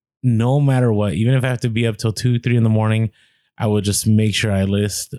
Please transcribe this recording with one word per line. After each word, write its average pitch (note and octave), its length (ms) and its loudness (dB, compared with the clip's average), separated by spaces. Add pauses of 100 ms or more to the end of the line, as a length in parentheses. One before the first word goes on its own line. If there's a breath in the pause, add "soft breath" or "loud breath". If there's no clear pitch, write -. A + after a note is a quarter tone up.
(220)
no B2 380 2
matter B2+ 320 2
what, G#2 220 0
even A2+ 200 2
if C3 100 0
I C3+ 40 0
have B2 120 -2
to B2 100 -2
be A#2 160 0
up A2 100 -2
till A2+ 160 -2
two, B2 260 -2
three A#2+ 180 0
in A2+ 80 2
the A2+ 60 2
morning, A2 400 0 (460 soft breath)
I A2+ 120 -4
will G#2 120 2
just G2+ 260 -2
make G#2+ 280 2
sure A2 160 -2
I G2 140 0
list. G2+ 540 -4